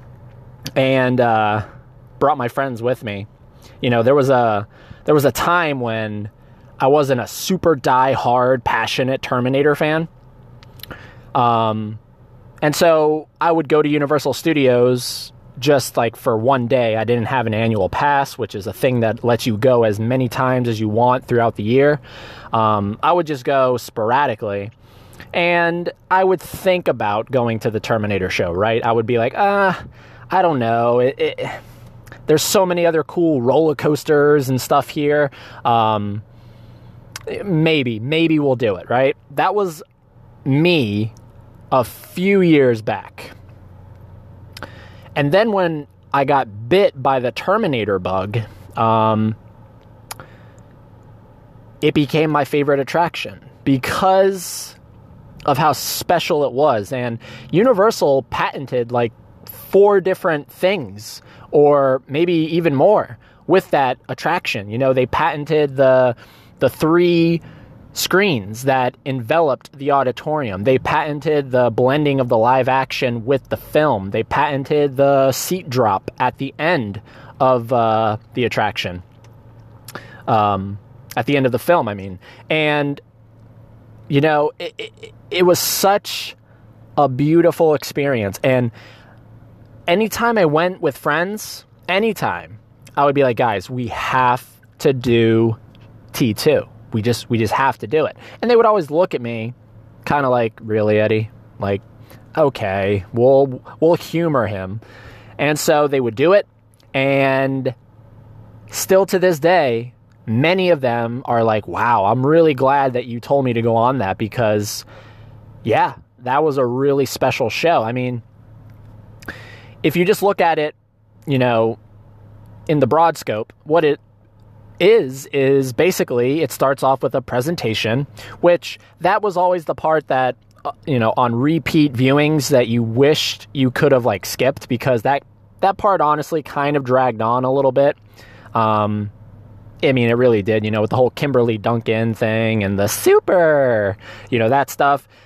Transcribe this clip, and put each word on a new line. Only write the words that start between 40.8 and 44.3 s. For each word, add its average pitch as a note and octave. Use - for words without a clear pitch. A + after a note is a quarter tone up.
a G#3+
few G3
years C#3
back. G#2